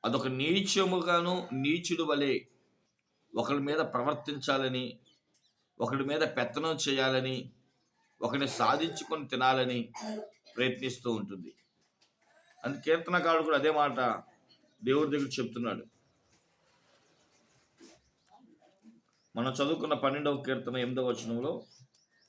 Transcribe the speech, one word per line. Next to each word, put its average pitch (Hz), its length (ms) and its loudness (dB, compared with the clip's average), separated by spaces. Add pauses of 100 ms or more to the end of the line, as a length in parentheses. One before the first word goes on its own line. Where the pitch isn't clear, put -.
అదొక 120 220 2
నీచముగాను, 175 1300 2
నీచుడు 160 500 0
వలె 143 380 2 (920)
ఒకరి 135 240 0
మీద 143 200 0
ప్రవర్తించాలని, 135 1200 -2 (800)
ఒకరి 135 240 0
మీద 147 160 0
పెత్తనం 147 540 0
చేయాలని, 131 760 0 (720)
ఒకరిని 139 260 0
సాధించుకొని 151 800 0
తినాలని 127 640 2 (640)
ప్రయత్నిస్తూ 127 560 -2
ఉంటుంది. 98 420 -8 (1080)
అందుకే 143 320 2
కీర్తనకారుడు 165 460 2
కూడా 151 160 4
అదే 147 120 4
మాట 143 300 2 (840)
దేవుడి 143 260 4
దగ్గర 139 180 0
చెప్తున్నాడు. 117 580 -4 (3500)
మనం 123 160 -2
చదువుకున్న 147 420 0
పన్నెండవ 139 480 0
కీర్తన 127 340 -4
ఎనిమిదవ 127 300 0
వచనంలో, 117 580 -4 (640)